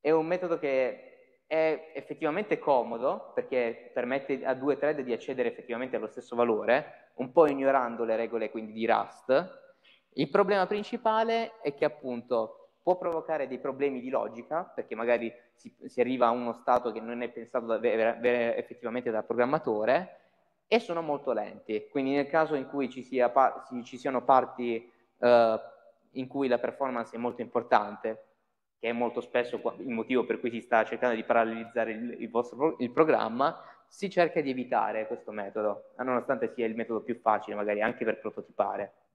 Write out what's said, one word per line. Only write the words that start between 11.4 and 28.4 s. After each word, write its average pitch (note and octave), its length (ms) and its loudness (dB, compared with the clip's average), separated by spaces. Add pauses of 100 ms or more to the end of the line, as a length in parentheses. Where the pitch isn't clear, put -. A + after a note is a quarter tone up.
è C#3+ 140 -4
che - 100 0
appunto B2 680 -2 (280)
può F3+ 140 2
provocare D#3+ 500 -4
dei B2 120 -8
problemi C3+ 420 -2
di B2 80 -10
logica, A#2 540 -4
perché - 320 -10
magari A#2 360 0 (220)
si, - 320 -20
si - 160 -6
arriva B2 280 4
a - 20 6
uno A#2+ 240 -2
stato B2 380 2
che A2 80 -6
non A#2+ 200 -8
è A#2+ 80 -4
pensato A#2 380 -6
da, A2+ 100 0
ver-, A2+ 420 2
ver-, A#2+ 380 2
effettivamente A#2+ 540 -6
dal A2 160 -2
programmatore, B2 960 0 (460)
e A3+ 140 4
sono E3+ 220 -4
molto C#3+ 300 -2
lenti. G#2+ 580 -4
Quindi C3+ 240 0
nel C#3+ 140 2
caso D#3 260 2
in C3 140 -4
cui C#3 200 -4
ci B2+ 140 -12
sia B2 260 2
pa-, C3 400 4
si, B2 160 -8
ci B2 140 -14
siano C3 260 -2
parti, A#2+ 680 2 (280)
eh, A#2 420 6 (520)
in B2+ 140 -6
cui C3+ 220 -2
la A#2+ 100 4
performance A#2+ 560 -4
è A#2 40 -8
molto A#2+ 240 -4
importante, A2 840 0 (560)